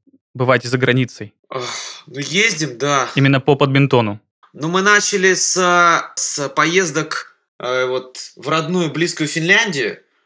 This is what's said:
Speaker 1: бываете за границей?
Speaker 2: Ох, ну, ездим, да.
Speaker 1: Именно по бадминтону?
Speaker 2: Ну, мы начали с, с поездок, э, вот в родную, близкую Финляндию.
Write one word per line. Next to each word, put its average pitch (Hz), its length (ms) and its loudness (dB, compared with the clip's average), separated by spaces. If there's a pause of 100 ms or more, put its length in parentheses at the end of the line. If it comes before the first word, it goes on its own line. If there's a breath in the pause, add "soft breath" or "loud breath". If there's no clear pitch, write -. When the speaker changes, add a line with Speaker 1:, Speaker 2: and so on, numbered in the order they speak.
(340)
Speaker 1:
бываете 123 340 0
за 127 80 -2
границей? 123 580 -2 (140)
Speaker 2:
Ох, 127 160 -8 (420 loud breath)
ну, 139 140 -12
ездим, 151 580 -2
да. 139 360 0
Speaker 1:
Именно 139 260 4
по 143 140 2
бадминтону? 135 640 2 (320)
Speaker 2:
Ну, 131 140 -8
мы 180 160 0
начали 196 520 4
с, - 220 -2 (600)
с - 320 -4
поездок, 156 880 -2 (240)
э, 127 260 -2
вот 127 320 -6 (160)
в 120 140 -14
родную, 160 420 -2
близкую 156 380 -2
Финляндию. 165 720 0 (260)